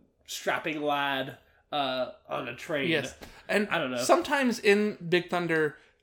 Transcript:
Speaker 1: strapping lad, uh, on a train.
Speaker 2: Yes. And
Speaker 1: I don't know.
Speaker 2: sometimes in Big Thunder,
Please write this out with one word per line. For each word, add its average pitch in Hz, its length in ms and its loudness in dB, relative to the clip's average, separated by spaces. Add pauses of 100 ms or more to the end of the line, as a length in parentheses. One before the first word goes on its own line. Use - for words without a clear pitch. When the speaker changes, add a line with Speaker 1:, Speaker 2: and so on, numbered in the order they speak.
(280)
Speaker 1:
strapping 156 540 -2
lad, 143 560 0 (340)
uh, 131 400 -2 (180)
on 139 180 -6
a 123 80 -8
train. 143 340 -2
Speaker 2:
Yes. 143 260 -2 (340)
And 202 200 0
Speaker 1:
I 165 100 2
don't 143 120 -2
know. 123 60 -4
Speaker 2:
sometimes 269 640 2
in 208 380 4 (120)
Big 175 200 0
Thunder, 165 480 0 (260)